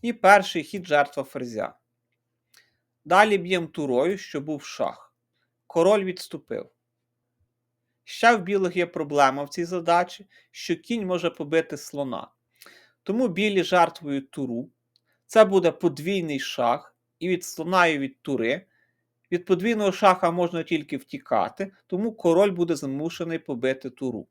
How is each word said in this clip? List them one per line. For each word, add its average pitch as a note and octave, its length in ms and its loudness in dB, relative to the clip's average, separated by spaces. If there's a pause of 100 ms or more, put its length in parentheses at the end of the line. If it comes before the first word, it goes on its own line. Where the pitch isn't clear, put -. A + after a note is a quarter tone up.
І A#3 100 -4
перший F#3+ 500 4
хід — F3+ 260 -12
жертва D3 340 0
ферзя. A#2+ 520 -8 (1300)
Далі G3 340 6
б'єм F3 300 -2
турою, D3+ 500 0
щоб C#3+ 260 -10
був D3 200 -8
шах. - 500 -8 (520)
Король F#3+ 380 4
відступив. - 680 -10 (1300)
Ще A#3 320 4
в F#3+ 60 -4
білих F#3 340 -2
є F3 100 0
проблема C#3+ 560 2
в C#3+ 60 -8
цій F3 160 -6
задачі, F3 640 -2 (240)
що - 260 -6
кінь A3+ 300 -6
може F3 240 -2
побити D#3 460 -4
слона. C#3 540 -10 (720)
Тому A#3 260 0
білі F#3+ 360 0
жертвують D3 680 0
туру. B2+ 400 -8 (560)
Це A3 180 8
буде F#3+ 260 2
подвійний D#3 720 -4
шах - 560 -4 (220)
і F3+ 100 -6
від F3+ 160 -2
слона, F3 420 2
і D#3 120 2
від C#3 240 -8
тури. C3 440 -2 (680)
Від F3 120 -4
подвійного G3+ 480 0
шаха F#3 380 2
можна E3+ 320 -4
тільки D3+ 340 -4
втікати, - 760 -4 (140)
тому G#3+ 260 -4
король F#3 380 2
буде E3+ 260 -2
змушений D#3+ 640 -8
побити C3 520 -6
туру. A#2+ 400 -8